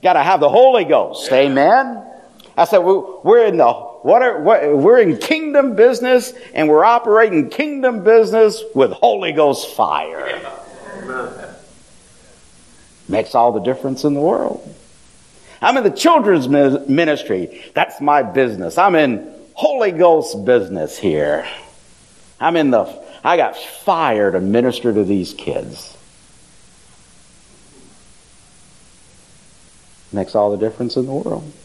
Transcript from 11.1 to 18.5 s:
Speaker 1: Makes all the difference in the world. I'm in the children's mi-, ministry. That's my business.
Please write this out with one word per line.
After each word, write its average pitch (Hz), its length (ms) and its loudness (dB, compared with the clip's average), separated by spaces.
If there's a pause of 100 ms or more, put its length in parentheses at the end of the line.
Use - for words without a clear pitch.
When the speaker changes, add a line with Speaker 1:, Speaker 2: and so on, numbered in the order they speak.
Speaker 1:
Makes 107 260 -4
all 120 200 2
the 107 80 -4
difference 131 420 -6
in 147 100 0
the 143 60 -4
world. - 420 -4 (1000)
I'm 254 160 0
in 247 60 -2
the 202 60 2
children's 202 580 2
mi-, 139 400 2
ministry. 139 760 -2 (100)
That's - 260 -4
my 147 220 2
business. 104 560 -2